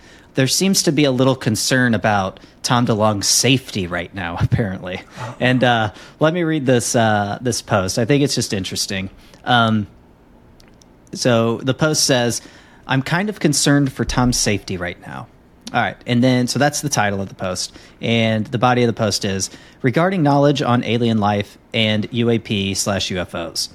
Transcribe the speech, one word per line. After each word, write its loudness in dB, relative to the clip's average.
There 2
seems 0
to 2
be 4
a 2
little 4
concern 0
about 0
Tom 2
DeLonge's 0
safety 0
right -8
now, -8
<laughs> -2
apparently. -2
And, 2
uh, 2
let 2
me -2
read -2
this, 2
uh, 2
this -4
post. 0
I 0
think 2
it's -2
just -4
interesting. -6
Um, 2
so 2
the -2
post 0
says, 0
"I'm 0
kind 0
of -8
concerned 2
for -2
Tom's 2
safety -2
right -8
now." -14
All 0
right. -4
And 2
then, 2
so -2
that's 0
the -4
title 0
of -8
the -20
post. -8
And 0
the -6
body 2
of 4
the 0
post -2
is, -4
"Regarding 0
knowledge 4
on 2
alien 0
life -2
and 0
U 0
A 2
P -2
slash -4
U -4
F -8
Os. -8